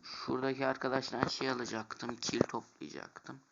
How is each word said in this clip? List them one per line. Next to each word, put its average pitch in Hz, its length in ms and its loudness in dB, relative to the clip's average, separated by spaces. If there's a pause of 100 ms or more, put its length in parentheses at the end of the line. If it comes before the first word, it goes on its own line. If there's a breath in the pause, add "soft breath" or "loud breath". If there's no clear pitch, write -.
şuradaki 131 640 0
arkadaştan 131 600 2
şey 135 220 0
alacaktım. 117 640 -4
Kil - 240 0
toplayacaktım. - 1000 -2 (120)